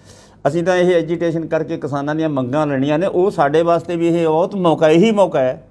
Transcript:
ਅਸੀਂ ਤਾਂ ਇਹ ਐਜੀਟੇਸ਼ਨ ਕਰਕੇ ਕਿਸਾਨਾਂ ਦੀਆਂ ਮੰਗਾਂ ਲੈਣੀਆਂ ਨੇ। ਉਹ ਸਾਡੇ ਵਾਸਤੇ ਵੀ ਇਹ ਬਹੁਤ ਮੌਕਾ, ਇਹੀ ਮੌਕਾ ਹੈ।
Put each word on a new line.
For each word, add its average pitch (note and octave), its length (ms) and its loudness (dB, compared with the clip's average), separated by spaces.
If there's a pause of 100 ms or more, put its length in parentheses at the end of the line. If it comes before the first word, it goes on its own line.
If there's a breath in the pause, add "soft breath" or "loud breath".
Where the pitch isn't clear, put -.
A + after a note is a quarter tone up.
(460 loud breath)
ਅਸੀਂ E3 180 -2
ਤਾਂ F3+ 120 0
ਇਹ F3+ 180 2
ਐਜੀਟੇਸ਼ਨ E3 520 -2
ਕਰਕੇ D#3+ 300 -4
ਕਿਸਾਨਾਂ C#3+ 380 -6
ਦੀਆਂ D#3+ 140 -2
ਮੰਗਾਂ C#3 380 -2
ਲੈਣੀਆਂ C#3+ 320 -2
ਨੇ। F#3+ 80 -2
ਉਹ F#3 240 0
ਸਾਡੇ D#3 320 2
ਵਾਸਤੇ E3+ 340 0
ਵੀ E3+ 120 0
ਇਹ E3 180 0
ਬਹੁਤ F3 300 0
ਮੌਕਾ, D#3+ 320 2
ਇਹੀ F3 220 6
ਮੌਕਾ F3+ 300 2
ਹੈ। C3 300 -2